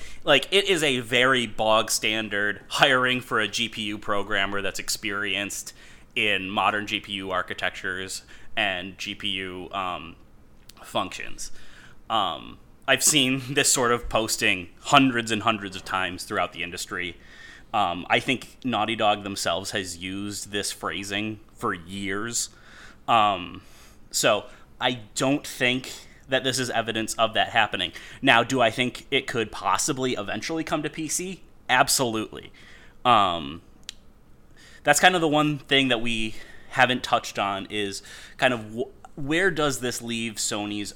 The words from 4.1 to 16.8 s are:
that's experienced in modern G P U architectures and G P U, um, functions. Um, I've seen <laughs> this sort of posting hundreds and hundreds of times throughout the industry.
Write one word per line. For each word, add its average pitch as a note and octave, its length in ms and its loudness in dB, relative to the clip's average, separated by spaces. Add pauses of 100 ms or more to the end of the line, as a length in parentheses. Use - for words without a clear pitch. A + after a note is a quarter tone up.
that's F#2+ 180 -2
experienced G2+ 920 -4 (420)
in G2 340 0
modern G#2 380 0
G G#2 120 -4
P G#2 140 -12
U F#2+ 180 -6
architectures F#2 920 -4 (340)
and F#2+ 420 -2
G G2+ 180 -10
P G#2+ 120 -8
U, F#2 460 -6
um, F2 420 -6 (640)
functions. - 720 -6 (580)
Um, E2 500 -2 (280)
I've C3 160 4
seen C3+ 420 4
<laughs> B2 80 -12
this C3+ 200 4
sort A#2+ 180 4
of A#2+ 160 0
posting G#2+ 640 0 (120)
hundreds A#2+ 500 4
and G#2+ 100 0
hundreds G2+ 340 -2
of F2+ 80 -10
times F#2 400 -4
throughout F#2 300 -2
the E2 80 -8
industry. F2 560 -8 (560)